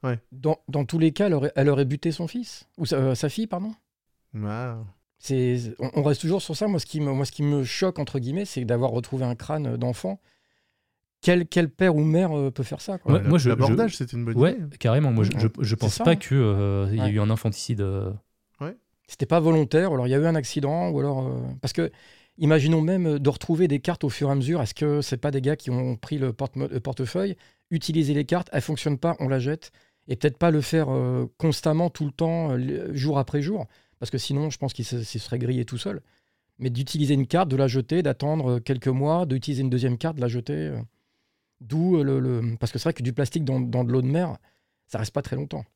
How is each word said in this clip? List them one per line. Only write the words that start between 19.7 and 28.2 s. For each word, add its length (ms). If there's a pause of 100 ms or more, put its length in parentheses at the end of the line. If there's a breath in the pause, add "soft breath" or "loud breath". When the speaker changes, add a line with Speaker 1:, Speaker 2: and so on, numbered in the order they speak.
Speaker 2:
ou 20
alors 140
il 20
y 60
a 20
eu 80
un 80
accident, 560
ou 100
alors, 280
euh... 120 (220)
Parce 120
que, 180 (480 soft breath)
imaginons 420
même, 240
euh, 140
de 100
retrouver 380
des 120
cartes 240
au 60
fur 200
et 20
à 40
mesure. 280
Est-ce 100
que 280
c'est 160
pas 120
des 120
gars 140
qui 140
ont 280
pris 200
le 160
porte-mo-, 340
le 120
portefeuille, 560 (340 soft breath)
utilisé 460
les 100